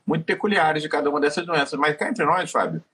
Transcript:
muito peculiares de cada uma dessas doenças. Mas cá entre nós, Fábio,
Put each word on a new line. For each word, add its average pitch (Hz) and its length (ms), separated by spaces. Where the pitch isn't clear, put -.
muito 165 180
peculiares 165 580
de 156 60
cada 147 220
uma 143 100
dessas 147 260
doenças. 147 320
Mas 151 180
cá - 120
entre 170 160
nós, 165 260
Fábio, 160 320